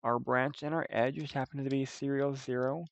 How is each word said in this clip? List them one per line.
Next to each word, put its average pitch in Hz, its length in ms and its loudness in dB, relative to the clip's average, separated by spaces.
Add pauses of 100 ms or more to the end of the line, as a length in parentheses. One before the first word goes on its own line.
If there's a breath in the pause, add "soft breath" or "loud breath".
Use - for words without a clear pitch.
our 117 160 2
branch 127 440 2
and 147 120 -2
our 165 140 0
edge, 135 320 2
which 147 140 -6
happens 139 300 -4
to 135 60 0
be 135 140 2
serial 139 500 0
zero 131 580 -2